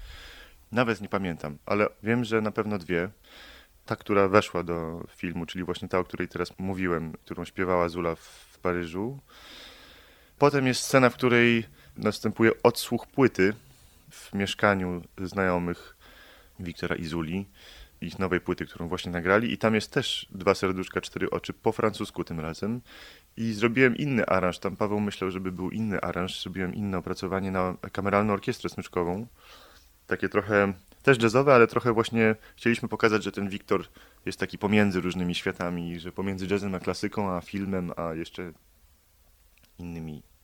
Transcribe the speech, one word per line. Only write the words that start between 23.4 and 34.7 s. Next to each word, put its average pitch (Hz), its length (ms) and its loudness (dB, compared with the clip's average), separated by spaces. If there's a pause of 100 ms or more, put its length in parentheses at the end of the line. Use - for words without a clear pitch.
zrobiłem 117 440 4
inny 135 300 0
aranż. 90 320 0
Tam 98 180 -6
Paweł 104 240 0
myślał, 98 300 -2
żeby 92 220 -6
był 90 180 -6
inny 107 300 -2
aranż. 87 420 -4
Zrobiłem 92 320 -4
inne 98 240 -2
opracowanie 92 520 -4
na 92 260 -2 (160)
kameralną 101 400 2
orkiestrę 98 380 -4
smyczkową. 90 560 -4 (800)
Takie 95 220 -2
trochę 101 440 4 (300)
też 127 200 6
jazzowe, 131 320 6
ale 117 120 10
trochę 120 260 0
właśnie 110 440 2 (200)
chcieliśmy 117 320 0
pokazać, 107 360 2
że 98 80 -4
ten 101 160 -4
Wiktor 95 360 -2 (420)
jest 101 140 -8
taki - 180 -6
pomiędzy 101 420 2